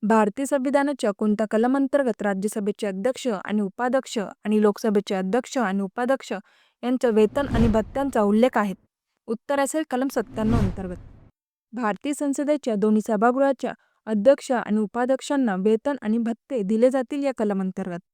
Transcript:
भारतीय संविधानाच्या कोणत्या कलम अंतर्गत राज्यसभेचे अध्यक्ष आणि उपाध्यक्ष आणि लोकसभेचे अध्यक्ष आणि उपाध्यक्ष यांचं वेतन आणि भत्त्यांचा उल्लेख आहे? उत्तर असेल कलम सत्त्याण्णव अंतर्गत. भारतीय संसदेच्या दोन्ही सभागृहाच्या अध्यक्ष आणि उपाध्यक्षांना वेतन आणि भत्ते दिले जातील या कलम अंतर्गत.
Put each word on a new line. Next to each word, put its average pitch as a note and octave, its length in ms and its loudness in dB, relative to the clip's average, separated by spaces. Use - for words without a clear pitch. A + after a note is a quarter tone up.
भारतीय A3 440 2
संविधानाच्या C#4 680 0
कोणत्या G#3+ 400 0
कलम A#3+ 240 2
अंतर्गत C#4 460 0
राज्यसभेचे G#3 640 -4
अध्यक्ष G3 400 -4
आणि G#3 340 -4
उपाध्यक्ष B3 560 -2
आणि G#3 440 -2
लोकसभेचे G#3 540 0
अध्यक्ष F#3+ 420 -2
आणि G3 240 -2
उपाध्यक्ष A#3+ 500 -4
यांचं B3 280 0
वेतन G#3+ 360 2
आणि A#3 200 2
भत्त्यांचा A#3 540 0
उल्लेख G#3+ 360 4
आहे? G3+ 160 0
उत्तर C#4 340 -4
असेल C#4+ 300 -2
कलम C4 180 -2
सत्त्याण्णव A3 500 -2
अंतर्गत. F#3 380 -2
भारतीय A#3 420 -4
संसदेच्या C#4+ 600 -2
दोन्ही G#3+ 320 2
सभागृहाच्या B3 680 2
अध्यक्ष A3 460 2
आणि G#3+ 260 -2
उपाध्यक्षांना B3 800 0
वेतन A3 460 2
आणि G#3+ 160 0
भत्ते A#3 440 -4
दिले A3 280 4
जातील C4+ 340 -2
या C#4 140 0
कलम G#3 240 0
अंतर्गत. F#3+ 380 -6